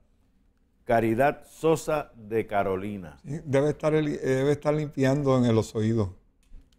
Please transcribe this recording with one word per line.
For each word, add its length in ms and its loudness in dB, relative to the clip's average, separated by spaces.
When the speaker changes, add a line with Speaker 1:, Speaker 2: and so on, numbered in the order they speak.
Speaker 1:
Caridad 640 2
Sosa 680 -2
de 320 -4
Carolina". 800 -4
Speaker 2:
Sí, 180 -8
debe 280 2
estar 240 -2
el, 260 0
debe 320 0
estar 220 -2
limpiando 680 2
en 120 4
los 200 0
oídos. 360 0